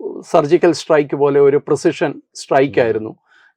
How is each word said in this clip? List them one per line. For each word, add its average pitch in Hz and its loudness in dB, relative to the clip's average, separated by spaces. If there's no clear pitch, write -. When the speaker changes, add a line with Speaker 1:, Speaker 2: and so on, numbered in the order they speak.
Speaker 1:
സർജിക്കൽ 165 2
സ്ട്രൈക്ക് 151 -2
പോലെ 143 0
ഒരു 143 4
പ്രിസിഷൻ 151 -4
സ്ട്രൈക്ക് 143 0
Speaker 2:
ഉം. 127 2
Speaker 1:
ആയിരുന്നു. 110 -4